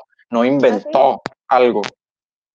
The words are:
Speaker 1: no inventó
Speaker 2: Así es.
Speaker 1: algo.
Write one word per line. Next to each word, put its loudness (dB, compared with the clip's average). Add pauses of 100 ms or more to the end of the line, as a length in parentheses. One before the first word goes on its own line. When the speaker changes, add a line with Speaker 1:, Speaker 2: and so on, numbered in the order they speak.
(300)
Speaker 1:
no -2
inventó 0
Speaker 2:
Así -12 (100)
es. -20 (120)
Speaker 1:
algo. 2 (720)